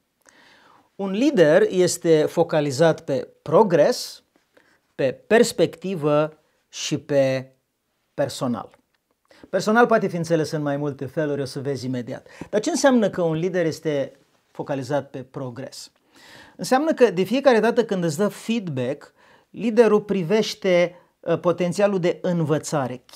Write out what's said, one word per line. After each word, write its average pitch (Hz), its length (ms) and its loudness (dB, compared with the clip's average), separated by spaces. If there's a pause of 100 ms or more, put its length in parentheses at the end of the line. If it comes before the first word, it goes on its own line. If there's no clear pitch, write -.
(960)
Un 196 160 -6
lider 202 580 4
este 170 600 2
focalizat 160 720 0
pe 180 260 -6 (140)
progres, 170 800 2 (720)
pe 135 160 -2 (160)
perspectivă 156 1080 0 (320)
și - 280 -6
pe 135 540 -2 (640)
personal. 131 560 -6 (800)
Personal 220 360 2
poate 175 220 2
fi 139 80 -6
înțeles 160 360 -2
în 151 100 -4
mai 143 160 -4
multe 143 280 -6
feluri, 143 360 -4
o 135 40 -6
să 143 140 -10
vezi 127 260 -6
imediat. 127 420 -8 (220)
Dar 214 120 -2
ce - 80 -4
înseamnă 254 400 2
că 185 120 -6
un 160 140 0
lider 175 300 -2
este 143 460 -4 (400)
focalizat 139 580 -6
pe 139 100 -14
progres? 127 720 -14 (640)
Înseamnă 277 380 0
că 226 180 4
de 175 120 -2
fiecare 247 360 2
dată 226 260 0
când 190 180 -4
îți 156 140 -2
dă 202 100 0
feedback, 151 880 -6 (360)
liderul 214 520 2
privește, 190 920 0 (240)
uh, 165 200 -2
potențialul 180 600 0
de 165 220 -2
învățare. 147 800 -2 (120)